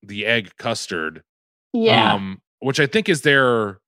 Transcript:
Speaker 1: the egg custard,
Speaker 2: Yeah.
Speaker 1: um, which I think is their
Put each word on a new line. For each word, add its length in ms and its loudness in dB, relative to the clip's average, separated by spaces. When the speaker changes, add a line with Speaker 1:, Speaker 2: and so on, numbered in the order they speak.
Speaker 1:
the 240 -8
egg 320 -2
custard, 640 -6
Speaker 2:
Yeah. 440 2
Speaker 1:
um, 260 -8
which 200 -4
I 80 4
think 220 -2
is 120 2
their 640 2